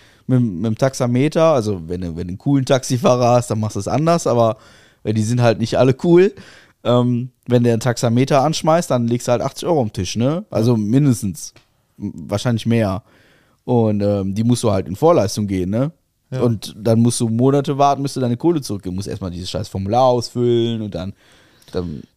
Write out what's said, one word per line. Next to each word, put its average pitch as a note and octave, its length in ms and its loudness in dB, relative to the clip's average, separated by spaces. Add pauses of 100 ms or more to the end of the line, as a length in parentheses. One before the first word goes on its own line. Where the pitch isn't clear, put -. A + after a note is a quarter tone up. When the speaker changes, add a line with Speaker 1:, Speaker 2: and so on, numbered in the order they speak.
(280)
Speaker 1:
mit, B2+ 140 2
mit G2+ 240 -2
dem A2 120 -2
Taxameter, C3+ 680 0 (100)
also G#2 340 -2
wenn F2+ 140 -6
du, F2+ 140 -6
wenn F2+ 120 -8
du F2+ 40 -8
einen G#2 60 -10
coolen C#3 280 0
Taxifahrer B2 720 2
hast, A#2+ 160 0
dann G#2+ 80 -2
machst G#2+ 180 -4
du - 20 -4
es G2 80 -6
anders, D#3+ 400 0
aber, A#2 300 2 (460)
äh, A2 100 -4
die G#2+ 100 0
sind B2 180 0
halt A#2 180 4
nicht A2 180 -2
alle C3 260 4
cool. F3+ 300 6 (500)
Ähm, B2 460 0 (180)
wenn A#2+ 160 2
der A#2 100 4
einen A2 60 0
Taxameter B2+ 640 0
anschmeißt, D#3 480 0
dann A#2+ 160 0
legst A#2+ 200 -2
du B2 40 2
halt A#2+ 100 2
achtzig - 260 -8
Euro D#3+ 140 2
am G#2+ 120 -4
Tisch, - 240 -6
ne? D3 320 -2
Also A#2 260 0
mindestens, A2 800 0 (440)
m-, G#2 140 -10 (160)
wahrscheinlich A2 380 -2
mehr. A2 380 0 (600)
Und, A2 380 2
ähm, G2 340 -2
die A2 80 -2
musst A#2+ 200 2
du A2 80 2
halt G2 160 -2
in F#2 100 -8
Vorleistung A2+ 500 2
gehen, F#2 220 -2
ne? C3 220 -2 (400)
Speaker 2:
Ja. C3 100 -4
Speaker 1:
Und A#2 360 -2
dann A2+ 220 2
musst A#2+ 220 2
du A#2 80 0
Monate C3+ 480 2
warten, C#3 260 2
bis C#3 120 -6
du C3+ 40 -6
deine B2 160 -2
Kohle E3 240 0
zurückgibst. G2 320 -8
Du F2+ 40 -6
musst G2 120 -8
erstmal G2+ 240 -8
dieses F2 200 -10
scheiß - 180 -6
Formular G2 360 0
ausfüllen A#2+ 760 0
und G#2 140 -8
dann, F2 180 -8 (580)
dann E2+ 320 -8 (140)